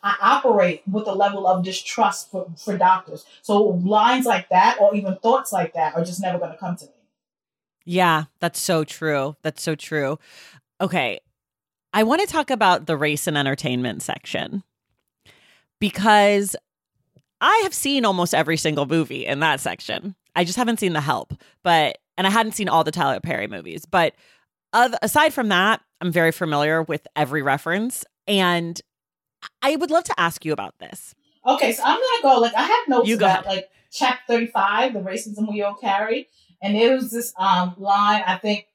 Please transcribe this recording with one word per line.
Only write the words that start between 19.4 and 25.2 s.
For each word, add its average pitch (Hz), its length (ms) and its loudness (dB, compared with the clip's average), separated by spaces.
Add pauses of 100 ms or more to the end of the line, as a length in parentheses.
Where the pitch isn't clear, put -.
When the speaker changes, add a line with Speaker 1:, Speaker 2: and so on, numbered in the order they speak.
Speaker 2:
that 151 180 0
section. - 560 -10 (200)
I 180 80 2
just 175 140 -4
haven't 233 220 -2
seen 185 140 -2
The 151 80 -2
Help, 131 320 -4 (300)
but, 160 340 2 (200)
and 185 80 -2
I 190 40 2
hadn't 220 240 0
seen 190 160 -4
all 160 140 4
the 156 80 -2
Tyler 143 280 -2
Perry 135 280 -6
movies. 87 380 -12
But 170 300 0 (560)
of, 359 300 2
aside 302 320 2